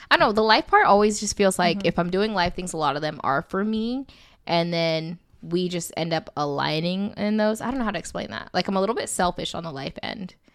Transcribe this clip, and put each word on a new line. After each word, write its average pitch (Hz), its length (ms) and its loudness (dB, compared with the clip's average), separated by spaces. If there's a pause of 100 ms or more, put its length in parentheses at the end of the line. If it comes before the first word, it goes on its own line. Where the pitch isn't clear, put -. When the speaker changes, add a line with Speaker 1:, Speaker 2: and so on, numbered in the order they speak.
(100)
Speaker 1:
I 302 60 6
don't 302 120 6
know, 214 40 2
the 220 100 2
life 220 240 6
part 403 200 6
always 208 340 6
just 208 160 -6
feels 190 220 4
like 180 200 2
Speaker 2:
Mm-hmm. 190 100 0
Speaker 1:
if 170 100 0
I'm 175 120 0
doing 208 240 0
life 180 200 0
things, 180 180 -8
a 170 40 -8
lot 147 200 0
of 147 60 -4
them 151 220 -4
are 139 180 2
for 190 220 -4
me, 226 420 -2 (400)
and 170 260 0
then 165 460 -2 (240)
we 175 260 -2
just 175 280 -6
end 165 160 -2
up 160 240 -4
aligning 151 800 -2
in 208 200 -2
those. 214 240 0
I 226 100 -4
don't 269 80 -4
know 247 60 -2
how 208 60 -2
to 208 80 -4
explain - 320 -8
that. - 220 -10
Like, - 160 -2
I'm 196 80 -2
a 190 40 2
little 190 140 0
bit - 140 -6
selfish - 460 -2
on 165 100 -8
the 165 80 -10
life 143 300 -10
end - 320 -10 (200)